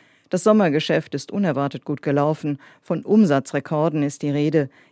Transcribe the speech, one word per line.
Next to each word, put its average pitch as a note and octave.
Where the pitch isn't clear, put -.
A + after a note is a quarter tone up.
Das F3+
Sommergeschäft D#3+
ist -
unerwartet C#3+
gut D3
gelaufen. D3
Von -
Umsatzrekorden D3+
ist C#3+
die D3
Rede. D3